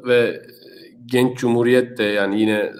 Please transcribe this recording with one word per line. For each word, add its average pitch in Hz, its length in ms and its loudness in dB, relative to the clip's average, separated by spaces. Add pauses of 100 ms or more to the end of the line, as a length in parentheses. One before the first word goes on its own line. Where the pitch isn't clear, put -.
ve 120 340 0 (640)
genç 123 320 0
Cumhuriyet 120 600 0
de 110 60 -2
yani 104 380 -2
yine, 104 380 0